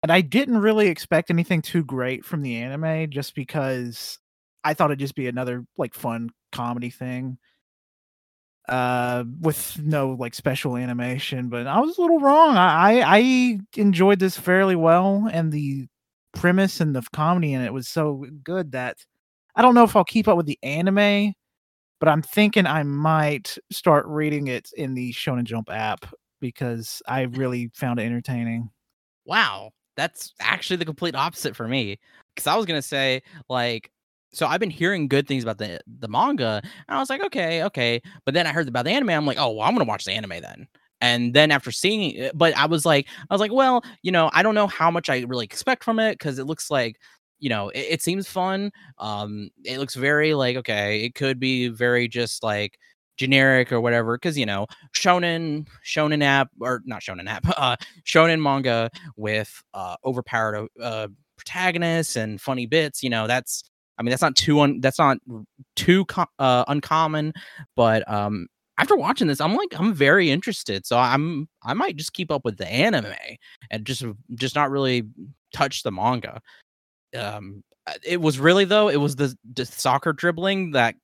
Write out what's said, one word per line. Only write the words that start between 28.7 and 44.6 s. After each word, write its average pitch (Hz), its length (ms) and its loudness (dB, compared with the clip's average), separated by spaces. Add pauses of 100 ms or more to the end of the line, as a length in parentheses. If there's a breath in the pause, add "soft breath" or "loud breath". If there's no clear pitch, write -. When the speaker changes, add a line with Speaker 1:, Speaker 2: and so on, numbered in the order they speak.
Speaker 2:
Wow, 110 460 -2 (240)
that's - 460 -6
actually - 360 -2
the 170 80 -2
complete 160 300 -6
opposite 139 400 -4
for 117 100 -8
me. 113 340 -4 (360 soft breath)
'Cause - 120 -10
I 156 100 2
was 220 80 0
gonna 160 160 -4
say, 135 400 -2 (260 loud breath)
like, 120 420 -4 (440)
so 156 140 -2
I've 147 120 0
been 202 100 -2
hearing 165 380 -2
good 139 220 0
things 135 140 -2
about 110 160 -6
the, 104 200 -8 (200)
the 113 100 -10
manga, 127 540 0
and - 340 -8
I - 20 0
was 269 100 -4
like, 277 140 -4
"Okay, 170 400 -2
okay." 120 380 -2 (240 loud breath)
But 135 80 -2
then 165 140 2
I 151 40 -4
heard 151 160 -2
about 123 160 -2
the 151 80 -2
anime, 247 200 0
I'm 151 140 0
like, 139 140 0
"Oh, 131 120 0
well, 107 140 -4
I'm 180 80 2
gonna 226 120 0
watch 104 180 -4
the 95 80 -6
anime 95 300 -6
then." - 260 -18 (320)
And 120 340 2
then 151 180 8
after 135 200 0
seeing 196 440 -2
it, 135 220 -6
but 165 200 4
I 143 80 4
was 156 200 0
like, 147 220 4 (220 loud breath)
I - 40 -2
was 196 60 0
like, 208 140 -2
"Well, 254 280 4 (200 loud breath)
you 180 100 -2
know, 165 220 4
I 165 100 6
don't 214 120 4
know 208 120 2